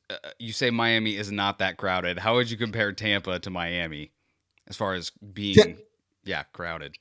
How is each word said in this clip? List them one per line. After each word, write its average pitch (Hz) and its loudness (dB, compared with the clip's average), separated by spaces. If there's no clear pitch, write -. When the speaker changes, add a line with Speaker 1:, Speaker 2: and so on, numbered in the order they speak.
Speaker 1:
uh, 101 -8
you 113 -10
say 123 0
Miami 113 2
is 101 -6
not 101 0
that 95 0
crowded. 90 0
How 110 2
would 123 2
you 117 -6
compare 107 0
Tampa 95 -2
to 98 -8
Miami 85 -4
as - -14
far 98 -2
as 87 -6
being, 101 0
Speaker 2:
Ta- - 6
Speaker 1:
yeah, 87 -4
crowded? 82 -8